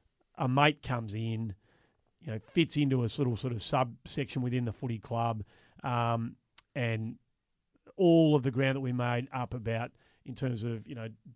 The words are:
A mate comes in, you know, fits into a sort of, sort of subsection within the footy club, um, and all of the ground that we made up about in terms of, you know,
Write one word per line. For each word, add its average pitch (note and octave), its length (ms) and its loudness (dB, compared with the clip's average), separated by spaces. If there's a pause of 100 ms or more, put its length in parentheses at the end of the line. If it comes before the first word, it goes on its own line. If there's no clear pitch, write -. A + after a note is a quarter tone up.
(380)
A C#3 100 0
mate C#3+ 340 2
comes A2+ 340 -6
in, A2+ 400 -4 (680)
you - 100 -8
know, A2 80 -6
fits - 380 0
into C3+ 260 2
a A2+ 60 0
sort C3+ 200 0
of, A#2 100 -2
sort B2 140 -4
of G#2+ 100 -6
subsection C3 800 -2
within B2 240 0
the A2 80 -4
footy A#2 260 -6
club, A#2 440 -2 (400)
um, A#2 520 0 (400)
and A2+ 420 -2 (800)
all E3 380 8
of C3+ 80 4
the C3+ 80 0
ground C3+ 240 2
that C#3 60 -4
we B2+ 120 -2
made B2 400 0
up B2+ 200 -6
about A2+ 380 -4 (340)
in B2+ 100 -12
terms A#2+ 280 -4
of, A2+ 240 -6
you C#3+ 80 -12
know, A2+ 120 -12 (280)